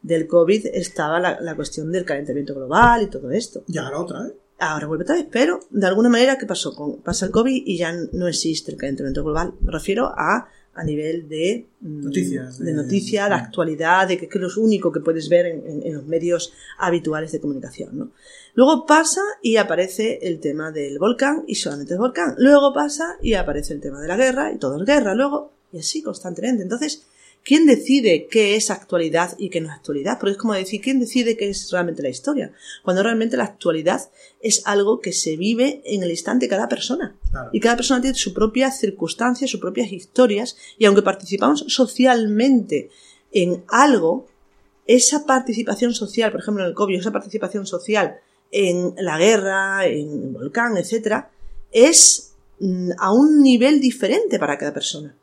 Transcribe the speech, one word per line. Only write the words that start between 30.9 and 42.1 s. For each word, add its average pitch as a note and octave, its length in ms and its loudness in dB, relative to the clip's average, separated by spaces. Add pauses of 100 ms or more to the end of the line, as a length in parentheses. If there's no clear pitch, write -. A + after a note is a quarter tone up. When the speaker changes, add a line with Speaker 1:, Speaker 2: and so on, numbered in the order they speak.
Speaker 1:
decide A#3 380 0
qué G3+ 120 -4
es - 220 -8
realmente F3 320 -2
la C#3 60 -2
historia? C4 440 -4 (300)
Cuando F#3 220 2
realmente A#3 320 0
la A#3+ 80 0
actualidad E3+ 640 -2 (320)
es A3 240 0
algo G3+ 340 2
que F3+ 120 -6
se D#3 240 -4
vive A3+ 480 0
en G3+ 180 -4
el F3 80 -2
instante A3+ 380 -2
cada G#3+ 200 -2
persona. C4 460 -4 (160)
Speaker 2:
Claro. B2+ 220 -6
Speaker 1:
Y G#3 80 0
cada A#3 160 2
persona B3 240 0
tiene C4 180 -2
su F3+ 160 -6
propia B3 380 0
circunstancia, A#3 760 -4
sus G3+ 140 -6
propias G3 320 -4
historias, G#3+ 640 0 (200)
y A3 100 4
aunque G3+ 160 6
participamos G3 640 0
socialmente A#3+ 1200 2 (420)